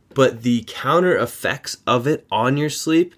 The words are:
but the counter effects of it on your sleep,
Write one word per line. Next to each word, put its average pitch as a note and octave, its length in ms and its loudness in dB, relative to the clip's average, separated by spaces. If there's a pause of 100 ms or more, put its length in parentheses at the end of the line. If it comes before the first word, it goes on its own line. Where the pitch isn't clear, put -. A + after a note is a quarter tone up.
(140)
but A#2+ 280 2
the A#2+ 240 0
counter E3+ 500 0
effects - 720 -4
of A#2+ 200 0
it D3+ 240 -2
on B2 260 0
your D3 140 -2
sleep, E3 460 0